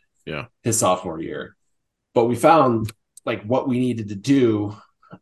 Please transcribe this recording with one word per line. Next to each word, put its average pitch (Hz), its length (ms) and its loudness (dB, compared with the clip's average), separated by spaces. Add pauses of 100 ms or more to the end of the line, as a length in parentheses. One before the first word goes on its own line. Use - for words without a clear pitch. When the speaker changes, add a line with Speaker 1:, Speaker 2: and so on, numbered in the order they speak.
(260)
Speaker 1:
Yeah. 76 200 -10 (160)
Speaker 2:
his 113 160 -2
sophomore 90 420 -2
year. 76 360 -10 (580)
But 120 120 2
we 120 100 0
found, 127 560 4 (320)
like, 107 200 -6
what 127 240 -2
we 123 100 -2
needed 117 300 -4
to 104 60 -8
do 107 640 2 (460)